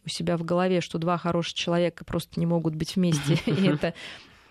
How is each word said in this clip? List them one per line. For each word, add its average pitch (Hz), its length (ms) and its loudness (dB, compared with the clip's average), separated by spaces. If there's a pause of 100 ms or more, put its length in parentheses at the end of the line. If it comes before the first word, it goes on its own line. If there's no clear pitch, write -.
у - 20 -8
себя 170 280 -2
в 165 80 -4
голове, 180 360 2
что - 180 -4
два 170 200 0
хороших 170 360 -2
человека 170 500 0
просто - 340 -6
не 170 80 2
могут 165 300 0
быть 160 180 -6
вместе, 156 400 2
<laughs> - 120 -2
и 190 200 2
это, 151 280 0 (560)